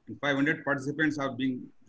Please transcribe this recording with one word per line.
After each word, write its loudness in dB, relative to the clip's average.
and -10
five 2
hundred 2
participants 0
have -2
been -2